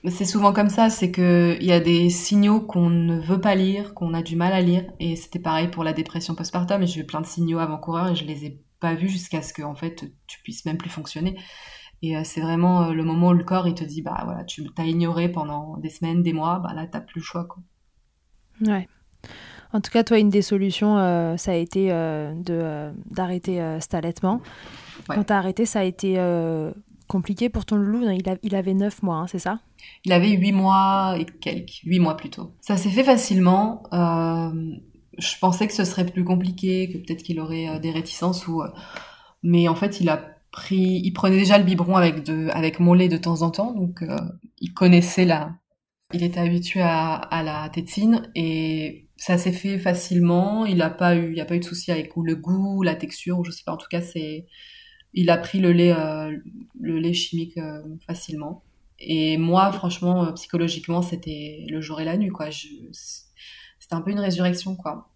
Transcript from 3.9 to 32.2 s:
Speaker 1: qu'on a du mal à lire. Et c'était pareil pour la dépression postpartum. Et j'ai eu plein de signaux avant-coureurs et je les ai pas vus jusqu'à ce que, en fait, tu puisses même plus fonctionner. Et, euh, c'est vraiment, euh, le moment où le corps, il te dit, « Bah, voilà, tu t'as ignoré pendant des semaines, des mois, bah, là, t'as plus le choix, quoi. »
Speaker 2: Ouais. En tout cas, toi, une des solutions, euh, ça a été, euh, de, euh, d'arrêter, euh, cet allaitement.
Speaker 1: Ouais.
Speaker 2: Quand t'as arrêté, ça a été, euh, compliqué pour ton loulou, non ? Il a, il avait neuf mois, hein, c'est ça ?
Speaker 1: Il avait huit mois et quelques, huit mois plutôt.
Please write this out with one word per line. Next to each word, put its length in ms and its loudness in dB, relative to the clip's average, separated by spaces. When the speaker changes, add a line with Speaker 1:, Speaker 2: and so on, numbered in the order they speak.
Speaker 1:
qu'on 180 -4
a 100 -2
du 140 -6
mal 160 2
à 80 2
lire. 240 4
Et 160 -2
c'était 220 -10
pareil 300 0
pour 140 -6
la 120 -2
dépression 400 -6
postpartum. 480 -2
Et 40 2
j'ai 140 -4
eu 60 -10
plein 160 -8
de 40 -8
signaux 320 -2
avant-coureurs 500 -4
et 60 0
je 120 -6
les 180 -10
ai 160 -14
pas 140 -2
vus 140 -2
jusqu'à 320 -6
ce 140 -14
que, 80 -10
en 120 -8
fait, 300 -10
tu 160 -20
puisses 240 -14
même 100 -4
plus 140 -8
fonctionner. 480 -6
Et, 160 -2
euh, 40 -4
c'est 200 -6
vraiment, 400 4
euh, 100 0
le 100 0
moment 260 2
où 40 6
le 120 4
corps, 220 0
il 60 2
te 120 -6
dit, « 200 -10
Bah, 220 -6
voilà, 180 -8
tu 320 -12
t'as 80 -4
ignoré 480 0
pendant 460 -8
des 100 -8
semaines, 340 -2
des 120 2
mois, 280 0
bah, 120 -8
là, 120 -8
t'as 140 -10
plus 200 -12
le 40 -16
choix, 220 -8
quoi. » 160 -20
Speaker 2:
Ouais. 260 0
En 80 0
tout 100 -10
cas, 140 4
toi, 140 4
une 100 6
des 140 4
solutions, 560 2
euh, 400 2
ça 140 -4
a 20 0
été, 380 0
euh, 420 -4
de, 180 -6
euh, 400 -4
d'arrêter, 520 -4
euh, 180 -4
cet 140 -8
allaitement. 480 -2
Speaker 1:
Ouais. 80 -4
Speaker 2:
Quand 80 0
t'as 140 2
arrêté, 260 0
ça 160 -2
a 40 2
été, 340 0
euh, 540 0
compliqué 440 -2
pour 160 -6
ton 100 0
loulou, 240 0
non ? 120 2
Il 180 -2
a, 120 -2
il 120 -4
avait 200 0
neuf 280 0
mois, 140 -2
hein, 100 -4
c'est 120 -8
ça ? 220 -6
Speaker 1:
Il 80 2
avait 180 6
huit 220 4
mois 680 4
et 80 -4
quelques, 580 -10
huit 140 2
mois 180 4
plutôt. 460 -14